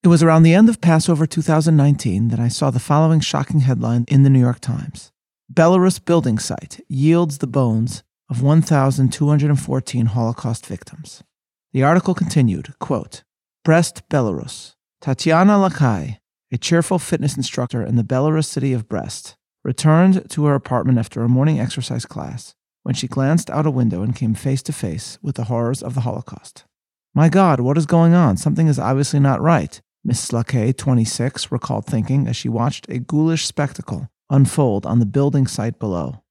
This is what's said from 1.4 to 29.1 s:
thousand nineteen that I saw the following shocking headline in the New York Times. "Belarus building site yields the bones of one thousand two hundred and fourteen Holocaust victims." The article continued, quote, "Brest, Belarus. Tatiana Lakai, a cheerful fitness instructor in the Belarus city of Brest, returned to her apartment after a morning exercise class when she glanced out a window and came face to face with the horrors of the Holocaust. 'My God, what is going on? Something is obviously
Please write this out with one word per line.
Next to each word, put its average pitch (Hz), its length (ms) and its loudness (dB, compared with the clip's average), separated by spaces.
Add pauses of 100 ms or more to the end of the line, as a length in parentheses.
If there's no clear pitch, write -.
thousand 156 380 2
nineteen 117 500 2
that 113 100 -2
I 117 100 0
saw 135 220 -2
the 123 80 -4
following 156 420 2
shocking 147 400 -2
headline 120 460 0
in 139 160 4
the 135 60 6
New 135 100 6
York 123 220 2
Times. - 520 -10 (380)
"Belarus 180 480 4
building 127 400 0
site - 520 -10
yields 156 480 2
the 147 80 -6
bones 120 560 -2 (260)
of 117 140 -4
one - 180 4
thousand 135 540 2
two 147 160 -2
hundred 147 180 2
and 143 100 2
fourteen 131 460 -4
Holocaust 113 640 -4
victims." - 560 -16 (500)
The 131 120 0
article 175 280 2
continued, 123 680 -2
quote, - 460 -8 (400)
"Brest, 160 460 2
Belarus. 104 640 -4 (260)
Tatiana 165 540 2
Lakai, 127 640 0 (340)
a 123 60 -6
cheerful 170 400 0
fitness 147 400 -4
instructor 123 440 -6
in 120 140 -2
the 113 80 0
Belarus 151 400 0
city 131 300 -4
of 113 160 -6
Brest, - 480 -10 (260)
returned 170 640 2
to 151 160 -4
her 147 100 2
apartment 127 440 0
after 113 240 -6
a 120 80 0
morning 143 280 2
exercise 120 460 -6
class - 500 -14 (280)
when 131 120 -4
she 127 140 -6
glanced 139 400 0
out 151 160 -4
a 151 60 0
window 113 320 0
and 117 120 -2
came 110 200 -2
face 135 300 -4
to 160 100 -8
face 92 480 -10
with 143 140 -6
the 120 80 -6
horrors 117 380 -4
of 127 120 -10
the 131 80 -2
Holocaust. - 640 -10 (480)
'My 156 160 4
God, 170 300 4
what 135 180 0
is 151 80 -2
going 165 260 4
on? 151 240 4
Something 160 320 0
is 135 100 0
obviously 139 400 -2